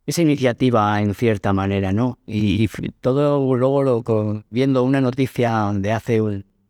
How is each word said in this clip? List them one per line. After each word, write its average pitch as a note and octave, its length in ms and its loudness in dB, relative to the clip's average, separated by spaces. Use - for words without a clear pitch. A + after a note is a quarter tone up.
esa D#3+ 160 -2
iniciativa A#2 800 2
en G#2 120 0
cierta G#2+ 380 0
manera, G2 400 0
¿no? A#2 340 -2
Y, G#2+ 360 0
y - 20 2
f-, - 360 -6
todo C#3 560 0
luego C3+ 260 2
lo B2 220 0
co-, G#2+ 440 -2
viendo C3 360 0
una C3+ 180 2
noticia A#2+ 720 0
de G2+ 180 -2
hace A2+ 300 0
un, G2+ 240 -4